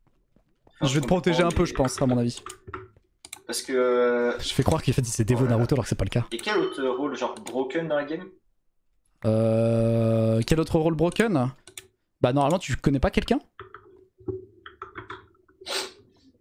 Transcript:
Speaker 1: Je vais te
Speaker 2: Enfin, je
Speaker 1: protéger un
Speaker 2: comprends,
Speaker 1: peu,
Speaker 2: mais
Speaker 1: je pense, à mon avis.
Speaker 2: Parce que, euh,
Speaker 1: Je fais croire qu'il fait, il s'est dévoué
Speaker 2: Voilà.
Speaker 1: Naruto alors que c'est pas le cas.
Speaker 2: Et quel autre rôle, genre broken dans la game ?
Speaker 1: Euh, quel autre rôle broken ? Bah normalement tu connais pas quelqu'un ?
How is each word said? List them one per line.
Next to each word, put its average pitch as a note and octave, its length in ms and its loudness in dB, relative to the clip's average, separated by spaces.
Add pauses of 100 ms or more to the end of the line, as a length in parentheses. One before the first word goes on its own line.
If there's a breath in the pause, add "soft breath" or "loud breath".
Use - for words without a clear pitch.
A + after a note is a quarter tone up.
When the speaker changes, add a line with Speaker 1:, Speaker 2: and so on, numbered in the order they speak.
(800)
Speaker 1:
Je D3 60 0
vais - 20 0
te C#3 80 0
Speaker 2:
Enfin, - 60 0
je - 40 -4
Speaker 1:
protéger F3 340 2
un - 40 6
Speaker 2:
comprends, E3+ 120 0
Speaker 1:
peu, F3+ 60 4
Speaker 2:
mais E3 60 0
Speaker 1:
je - 60 -10
pense, C3+ 260 0
à C#3 60 2
mon B2 100 2
avis. A#2+ 240 -2 (1040)
Speaker 2:
Parce - 160 -6
que, - 120 -8
euh, A#2+ 680 2
Speaker 1:
Je - 140 -8
fais C3+ 100 2
croire D#3 180 2
qu'il B2+ 120 2
fait, C#3 80 0
il A#2+ 60 0
s'est A#2 160 -2
dévoué A#2+ 220 2
Speaker 2:
Voilà. A#2+ 120 2
Speaker 1:
Naruto A#2+ 180 2
alors B2+ 100 0
que - 40 -4
c'est G#2 60 -2
pas - 80 0
le G2 60 -2
cas. A#2 220 0
Speaker 2:
Et - 60 -6
quel G#3 200 -2
autre D3 280 -2
rôle, B2+ 300 -2
genre A#2+ 200 -4
broken C3 520 -4
dans D3+ 80 -2
la C#3+ 80 0
game ? D#3+ 220 -8 (1000)
Speaker 1:
Euh, A2+ 1200 2
quel D#3 140 0
autre D#3+ 200 2
rôle E3 160 2
broken ? E3 560 2 (680)
Bah B2 140 4
normalement C#3+ 260 2
tu - 160 -6
connais C#3 240 2
pas F#3+ 100 0
quelqu'un ? - 300 0 (3000 loud breath)